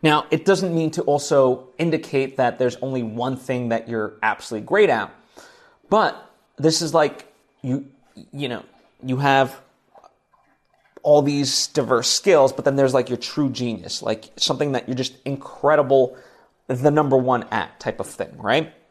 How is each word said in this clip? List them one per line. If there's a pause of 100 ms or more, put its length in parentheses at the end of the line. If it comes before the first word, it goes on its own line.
Now,
it
doesn't
mean
to
also (100)
indicate
that
there's
only
one
thing
that
you're
absolutely
great
at, (800)
but (260)
this
is
like, (300)
you, (460)
you
know, (400)
you
have (1400)
all
these
diverse
skills,
but
then
there's,
like,
your
true
genius,
like,
something
that
you're
just (100)
incredible, (480)
the
number
one
at
type
of
thing,
right? (180)